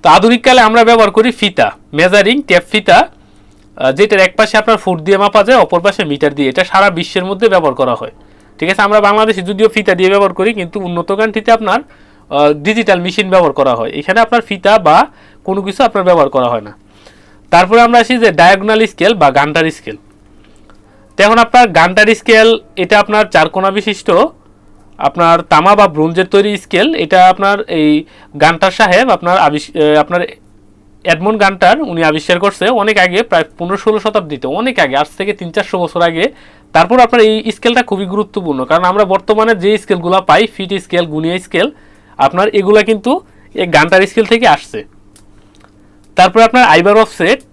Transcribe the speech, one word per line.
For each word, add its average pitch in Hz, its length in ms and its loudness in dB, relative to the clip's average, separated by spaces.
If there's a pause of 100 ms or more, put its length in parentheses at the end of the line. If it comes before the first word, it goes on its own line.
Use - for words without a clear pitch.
তো 175 60 2
আধুনিক 226 340 4
কালে 254 180 4
আমরা 226 220 4
ব্যবহার 226 280 4
করি 220 200 0
ফিতা, 185 360 -2 (260)
মেজারিং 196 480 0
টেপ 175 300 0
ফিতা, 196 260 2 (800)
আহ, 131 140 -2
যেটার 202 280 0
এক 185 160 0
পাশে 220 220 0
আপনার 214 200 0
ফুট 180 240 -6
দিয়ে 190 160 0
মাপা 202 260 2
যায়, 247 140 2
অপর 180 240 0
পাশে 196 240 -2
মিটার 143 280 -2
দিয়ে। 143 160 -2
এটা 180 140 -2
সারা 196 260 2
বিশ্বের 180 360 -6
মধ্যে 202 240 -2
ব্যবহার 160 260 0
করা 131 200 -2
হয়, - 160 -14 (480)
ঠিক 160 100 -4
আছে? 190 120 -2
আমরা 208 200 2
বাংলাদেশে 208 400 0
যদিও 202 280 -2
ফিতা 208 260 -2
দিয়ে 185 140 2
ব্যবহার 196 240 0
করি, 202 200 -2
কিন্তু 190 260 -8
উন্নত 175 320 -6
গানটিতে 220 400 -2
আপনার, 220 300 0
আহ, - 720 -4
ডিজিটাল 196 460 -2
মেশিন 185 300 -6
ব্যবহার 180 240 2
করা 131 220 0
হয়। 113 180 -6
এখানে 185 260 -2
আপনার 226 220 0
ফিতা 202 380 0
বা 185 280 2 (360)
কোনো 190 180 -6
কিছু 196 220 -4
আপনার 202 200 -2
ব্যবহার 170 260 2
করা 127 200 -2
হয় 117 120 -4
না। 104 160 -20 (720)
তারপরে 185 320 2
আমরা 240 180 4
আসি 233 180 -2
যে 220 140 2
ডায়াগোনাল 196 540 2
স্কেল 214 280 -2
বা 156 180 2
গান্টার 151 400 0
স্কেল। - 240 -16 (1200)
তো 190 60 4
এখন 220 140 4
আপনার 240 300 4
গান্টার 185 480 2
স্কেল, 220 440 2 (160)
এটা 190 240 0
আপনার 208 260 0
চার 170 240 0
কোণা 190 220 -2
বিশিষ্ট 208 400 -6 (840)
আপনার 170 440 0
তামা 175 340 2
বা 202 120 4
ব্রোঞ্জের 165 380 -2
তৈরি 202 320 0
স্কেল। 220 380 -2
এটা 185 340 4
আপনার 196 320 0
এই 156 440 -2 (360)
গান্টার 165 300 0
সাহেব 214 380 2
আপনার 180 280 0
আবিষ-, 147 420 -2
এ, 151 180 2
আপনার 151 240 -2 (840)
এডমন্ড 190 380 -2
গান্টার 196 400 0
উনি 175 220 -6
আবিষ্কার 160 360 -2
করছে 196 300 -4
অনেক 214 280 -2
আগে, 185 260 0
প্রায় 170 200 -2 (140)
পনেরো 180 200 -6
ষোলো 214 220 -2
শতাব্দীতে, 180 480 -6
অনেক 214 320 -4
আগে, 135 160 -2
আজ 147 220 -2
থেকে 202 160 -6
তিন 180 180 -12
চারশো 190 280 -6
বছর 175 220 -4
আগে। 170 240 -2 (480)
তারপর 175 260 2
আপনার 233 220 2
এই 220 300 0
স্কেলটা 240 320 -2
খুবই 196 220 -6
গুরুত্বপূর্ণ, 180 600 -6
কারণ 160 180 0
আমরা 196 220 0
বর্তমানে 214 500 0
যে 202 220 -2
স্কেলগুলা 185 440 -2
পাই, 190 260 2
ফিট 190 260 -10
স্কেল, 175 320 -4
গুনিয়া 160 340 -6
স্কেল, 180 320 -4 (460)
আপনার 175 320 0
এগুলা 208 320 2
কিন্তু 226 400 -2 (320)
এই 185 140 -6
গান্টার 170 400 2
স্কেল 220 180 -2
থেকে 226 220 0
আসছে। 135 360 -2 (1300)
তারপর 185 260 2
আপনার 240 220 4
আইবার 180 340 4
অফসেট। 214 420 0 (140)